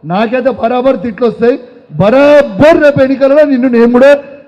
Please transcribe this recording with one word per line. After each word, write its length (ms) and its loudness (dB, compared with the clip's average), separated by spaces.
నాకైతే 380 -4
బరాబర్ 440 -2
తిట్లు 260 -6
వస్తాయి. 260 -2
బరాబర్ 840 2
రేపు 200 2
ఎన్నికలలో 460 0
నిన్ను 260 -2
నేను 200 2
కూడా 140 4